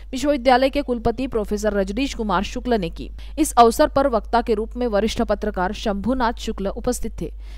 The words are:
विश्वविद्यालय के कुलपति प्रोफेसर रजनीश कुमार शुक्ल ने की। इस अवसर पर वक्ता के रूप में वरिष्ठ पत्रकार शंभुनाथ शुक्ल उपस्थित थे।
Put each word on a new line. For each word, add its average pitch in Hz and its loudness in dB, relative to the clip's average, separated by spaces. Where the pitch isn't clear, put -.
विश्वविद्यालय 269 4
के 285 -2
कुलपति 240 -2
प्रोफेसर 208 -2
रजनीश 202 -2
कुमार 208 0
शुक्ल 240 -2
ने 185 0
की। - -10
इस 311 0
अवसर 240 6
पर 277 2
वक्ता 233 2
के 233 0
रूप 220 -4
में 247 0
वरिष्ठ 214 2
पत्रकार 208 -2
शंभुनाथ 226 0
शुक्ल 208 -4
उपस्थित - -4
थे। 160 -8